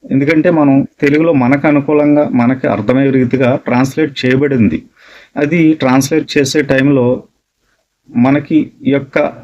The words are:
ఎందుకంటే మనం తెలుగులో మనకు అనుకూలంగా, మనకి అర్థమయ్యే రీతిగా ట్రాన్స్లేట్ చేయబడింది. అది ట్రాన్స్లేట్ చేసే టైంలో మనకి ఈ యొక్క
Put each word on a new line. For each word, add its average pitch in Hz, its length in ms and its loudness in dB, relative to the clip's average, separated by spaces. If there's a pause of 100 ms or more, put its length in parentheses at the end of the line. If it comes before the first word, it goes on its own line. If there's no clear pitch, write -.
(100)
ఎందుకంటే 156 400 2
మనం 143 360 2 (140)
తెలుగులో 151 320 0
మనకు 139 360 0
అనుకూలంగా, 147 600 0
మనకి 127 400 0
అర్థమయ్యే 123 420 0
రీతిగా 127 560 0
ట్రాన్స్లేట్ 135 600 -2
చేయబడింది. 131 560 0 (540)
అది 156 380 2
ట్రాన్స్లేట్ 139 640 -2
చేసే 143 240 0
టైంలో 135 600 0 (920)
మనకి 143 560 0 (140)
ఈ 127 40 -2
యొక్క 143 420 -2 (120)